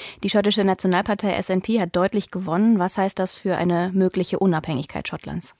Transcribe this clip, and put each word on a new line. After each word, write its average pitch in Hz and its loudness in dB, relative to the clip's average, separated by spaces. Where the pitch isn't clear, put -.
Die 196 0
schottische 208 2
Nationalpartei 190 0
S - -2
N 185 0
P 220 0
hat 175 -2
deutlich 190 0
gewonnen. 190 2
Was 185 -2
heißt 196 0
das 185 -2
für 185 -2
eine 175 0
mögliche 185 0
Unabhängigkeit 156 -2
Schottlands? - -10